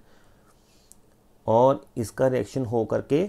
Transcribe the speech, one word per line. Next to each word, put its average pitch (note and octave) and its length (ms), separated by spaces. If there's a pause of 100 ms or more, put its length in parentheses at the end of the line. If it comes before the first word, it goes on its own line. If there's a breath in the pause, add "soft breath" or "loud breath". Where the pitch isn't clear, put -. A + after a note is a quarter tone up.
(1500 soft breath)
और B2+ 380 (120)
इसका B2 300
रिएक्शन B2+ 400
हो A2+ 180
करके A2+ 440